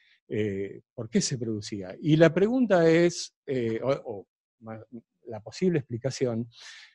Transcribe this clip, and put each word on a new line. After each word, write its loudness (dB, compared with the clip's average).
eh, -4
por -12
qué 0
se -4
producía. -8
Y 4
la 8
pregunta 4
es, 2
eh, -2
o, 0
o -8
más, -14
la -12
posible 0
explicación, -4